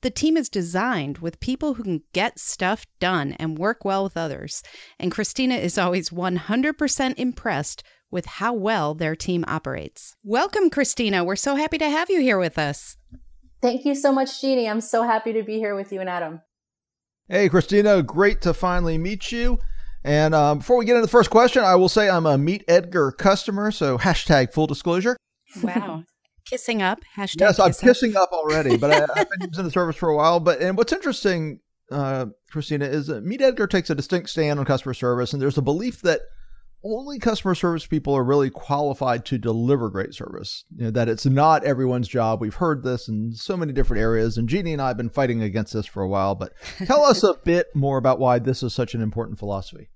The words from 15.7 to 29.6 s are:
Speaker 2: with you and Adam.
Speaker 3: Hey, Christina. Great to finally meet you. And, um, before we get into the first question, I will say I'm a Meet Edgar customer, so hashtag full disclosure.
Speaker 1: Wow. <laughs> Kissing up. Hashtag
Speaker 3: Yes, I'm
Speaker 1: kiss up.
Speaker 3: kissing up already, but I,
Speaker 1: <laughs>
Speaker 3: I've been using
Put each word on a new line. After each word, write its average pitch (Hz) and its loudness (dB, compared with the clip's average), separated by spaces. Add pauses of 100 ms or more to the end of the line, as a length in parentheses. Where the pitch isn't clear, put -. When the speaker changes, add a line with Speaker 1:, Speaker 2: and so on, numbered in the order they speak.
Speaker 2:
with 196 -8
you 190 -8
and 185 -6
Adam. 165 -8 (880)
Speaker 3:
Hey, 190 2
Christina. 190 4
Great 190 2
to 170 2
finally 175 0
meet 196 -4
you. 233 2 (460)
And, 151 4
um, 147 4
before 247 2
we 240 2
get 233 4
into 233 4
the - 0
first 233 6
question, 233 6
I 185 6
will 180 8
say 208 4
I'm 170 2
a 143 4
Meet 170 0
Edgar 175 4
customer, 202 0
so 139 0
hashtag 139 4
full 156 0
disclosure. 180 -2 (480)
Speaker 1:
Wow. 180 -4
<laughs> - -20 (320)
Kissing 233 -4
up. 190 0 (180)
Hashtag 196 -6
Speaker 3:
Yes, 277 6
I'm 190 8
Speaker 1:
kiss - -2
up. - -8
Speaker 3:
kissing 240 6
up 185 2
already, 151 2
but 143 2
I, 151 4
Speaker 1:
<laughs> - 0
Speaker 3:
I've - 0
been 185 -8
using 175 -6